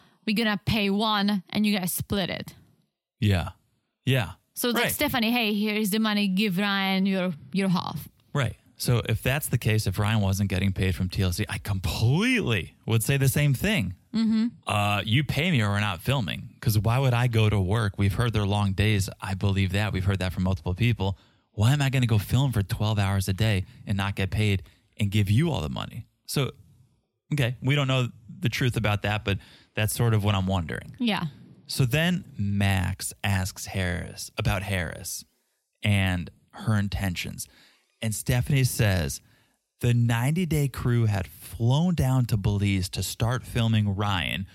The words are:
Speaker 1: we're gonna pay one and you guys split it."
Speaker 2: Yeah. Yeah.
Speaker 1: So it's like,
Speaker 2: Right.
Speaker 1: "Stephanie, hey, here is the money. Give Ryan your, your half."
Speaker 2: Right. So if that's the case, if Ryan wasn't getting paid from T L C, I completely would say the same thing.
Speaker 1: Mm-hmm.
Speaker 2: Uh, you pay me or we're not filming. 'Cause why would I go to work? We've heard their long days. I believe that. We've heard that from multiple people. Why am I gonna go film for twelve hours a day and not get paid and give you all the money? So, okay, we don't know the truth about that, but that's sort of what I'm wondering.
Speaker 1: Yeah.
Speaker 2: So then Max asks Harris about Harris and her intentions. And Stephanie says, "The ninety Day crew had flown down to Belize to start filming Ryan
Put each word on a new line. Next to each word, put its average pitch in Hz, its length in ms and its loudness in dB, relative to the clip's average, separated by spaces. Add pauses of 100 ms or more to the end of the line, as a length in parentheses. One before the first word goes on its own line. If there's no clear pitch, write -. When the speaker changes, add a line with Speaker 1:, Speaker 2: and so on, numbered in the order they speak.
(260)
Speaker 1:
we're 220 100 0
gonna 214 300 0
pay 208 240 2
one 202 600 0
and 208 180 0
you 208 100 2
guys 180 160 -4
split - 380 -2
it." - 240 -10 (640)
Speaker 2:
Yeah. 95 300 2 (560)
Yeah. 120 260 0 (240)
Speaker 1:
So 247 140 -2
it's 233 60 0
like, 233 100 2
Speaker 2:
Right. - 80 0
Speaker 1:
"Stephanie, 233 380 0
hey, 226 220 0
here 208 220 0
is 214 160 0
the 220 80 0
money. 208 280 2
Give 190 300 0
Ryan 196 480 2
your, 185 280 0 (180)
your 190 180 0
half." - 380 -2 (260)
Speaker 2:
Right. 131 220 0 (220)
So 123 300 0
if 113 140 -2
that's 135 260 -2
the 120 120 0
case, 110 280 0
if 95 120 -2
Ryan 107 220 2
wasn't 98 280 0
getting 95 240 0
paid 92 220 0
from 92 140 -2
T - 120 -2
L 92 100 2
C, 101 160 -2
I 95 120 -8
completely 117 1160 0 (120)
would 113 160 2
say 139 140 2
the 135 120 4
same 147 240 2
thing. 117 400 0 (200)
Speaker 1:
Mm-hmm. 220 340 2 (200)
Speaker 2:
Uh, 104 360 0
you 123 200 2
pay 156 260 0
me 131 120 2
or 104 80 2
we're 101 100 0
not 101 220 -2
filming. 120 480 -4 (120)
'Cause 104 160 2
why 113 220 2
would 131 160 4
I 120 120 2
go 110 220 4
to 104 100 2
work? 98 380 0
We've 98 160 2
heard 117 200 0
their 104 120 0
long 101 280 2
days. 101 360 0 (100)
I 98 140 -6
believe 95 380 0
that. 98 200 0
We've 92 140 -2
heard 95 140 0
that 92 140 -2
from 92 100 -2
multiple 92 320 -2
people. 104 420 0 (360)
Why 110 200 4
am 147 80 2
I 135 80 2
gonna 127 160 2
go 110 140 4
film 127 320 2
for 104 100 0
twelve 107 380 -2
hours 98 280 0
a 95 60 0
day 101 320 0 (220)
and 98 100 0
not 98 180 -2
get 95 140 -2
paid 104 320 0 (360)
and 104 120 -2
give 104 220 2
you 156 200 4
all 98 100 -2
the 73 80 -4
money? 57 360 -8 (220)
So, 135 240 -2 (840)
okay, 127 280 0
we 131 140 2
don't 139 120 0
know 131 220 2 (300)
the 117 100 0
truth 123 280 0
about 104 260 0
that, 104 220 -2
but 98 140 0 (360)
that's 107 200 0
sort 117 180 2
of 101 100 4
what 104 120 2
I'm 95 120 0
wondering. 87 520 -4
Speaker 1:
Yeah. 208 260 0 (400)
Speaker 2:
So - 200 0
then 160 400 0 (120)
Max 98 760 0 (100)
asks 95 440 -2
Harris 87 680 -6
about 107 260 0
Harris 92 600 -6 (560)
and 95 480 0 (220)
her 110 260 -2
intentions. 98 680 -4 (540)
And 110 120 -4
Stephanie 131 520 0
says, 90 560 0 (580)
"The 120 140 2
ninety 120 520 2
Day 147 220 0
crew 120 380 0
had 101 220 0
flown 147 640 0
down 131 320 2
to 110 120 0
Belize 98 520 0
to - 140 -6
start - 420 -2
filming 110 500 2
Ryan 92 600 -2